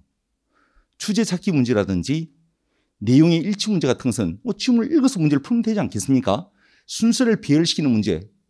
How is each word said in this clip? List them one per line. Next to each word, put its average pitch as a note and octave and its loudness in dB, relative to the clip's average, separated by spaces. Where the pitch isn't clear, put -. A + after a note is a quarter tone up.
주제 G#3+ -2
찾기 F3+ -4
문제라든지 A#2 -2
내용의 D#3 4
일치 G3+ -4
문제 D#3+ 0
같은 B2 -2
것은 G2+ -2
뭐 G#3+ -4
지문을 A#3 0
읽어서 C4+ 2
문제를 D3 2
풀면 A#3 -2
되지 A3 -2
않겠습니까? C3+ -2
순서를 A3+ 0
배열시키는 D3+ 0
문제, G#2 0